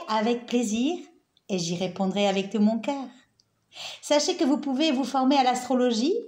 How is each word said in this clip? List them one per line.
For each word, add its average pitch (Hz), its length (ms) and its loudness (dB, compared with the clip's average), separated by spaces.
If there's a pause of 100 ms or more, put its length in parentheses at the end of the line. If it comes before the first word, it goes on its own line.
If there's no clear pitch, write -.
avec 220 380 0
plaisir 240 500 0 (520)
et 190 100 -2
j'y 170 180 -4
répondrai 190 520 0
avec 196 220 0
tout 214 100 -2
mon 220 180 4
cœur. 277 260 -6 (960)
Sachez 302 360 0
que 339 80 0
vous 269 140 2
pouvez 285 340 0
vous 254 120 0
former 262 320 2
à 269 60 4
l'astrologie, 247 720 2 (140)